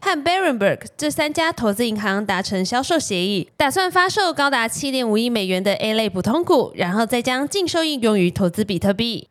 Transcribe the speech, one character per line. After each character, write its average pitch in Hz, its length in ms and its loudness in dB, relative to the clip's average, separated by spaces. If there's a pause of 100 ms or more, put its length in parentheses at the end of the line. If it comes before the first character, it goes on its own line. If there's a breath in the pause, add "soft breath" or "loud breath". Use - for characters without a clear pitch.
和 330 240 -2
Berenberg 285 560 2 (160)
这 294 140 -2
三 302 220 -2
家 330 200 0
投 220 200 0
资 233 140 0
银 214 140 -2
行 202 240 -2
达 196 180 -2
成 185 220 -2
销 247 180 0
售 330 160 0
协 185 260 -2
议， 196 320 -2
打 285 140 2
算 370 200 0
发 370 180 4
售 370 240 0
高 277 180 0
达 240 160 2
七 269 240 -6
点 254 180 0
五 208 80 2
亿 233 140 2
美 214 160 0
元 185 160 0
的 196 120 2
A 214 200 -2
类 220 140 0
普 180 120 -2
通 269 240 0
股， 311 300 2
然 175 180 -2
后 220 140 0
再 240 160 0
将 254 240 -2
净 370 220 -2
收 320 160 0
益 311 160 0
用 220 180 2
于 175 120 4
投 180 200 0
资 208 140 -2
比 196 140 -2
特 202 140 2
币。 220 380 -4